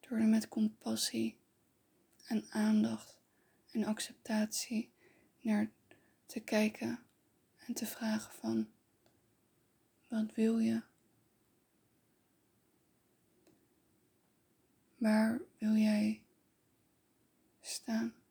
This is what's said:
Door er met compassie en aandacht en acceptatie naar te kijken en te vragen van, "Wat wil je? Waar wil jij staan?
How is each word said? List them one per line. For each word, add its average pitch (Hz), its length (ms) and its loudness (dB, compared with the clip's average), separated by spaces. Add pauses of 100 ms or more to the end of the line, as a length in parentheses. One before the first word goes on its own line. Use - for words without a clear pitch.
Door - 180 -6
er 220 80 4
met 220 220 4
compassie 220 880 -2 (880)
en 220 240 -2
aandacht 214 720 0 (520)
en 214 120 -2
acceptatie 214 1040 -4 (500)
naar 214 300 0 (560)
te - 140 -10
kijken 220 640 -2 (540)
en - 180 -10
te 233 120 -8
vragen 214 460 -4
van, 220 380 -2 (1400)
"Wat 220 260 -4
wil 226 240 2
je? 226 240 2 (4000)
Waar 220 440 2 (180)
wil 214 160 2
jij 214 480 2 (1400)
staan? 226 540 -4 (160)